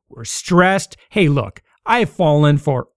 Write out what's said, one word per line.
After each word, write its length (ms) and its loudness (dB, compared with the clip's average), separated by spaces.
we're 160 -18
stressed. 720 -2
Hey, 180 0
look, 340 -4
I've 240 0
fallen 480 2
for 380 -4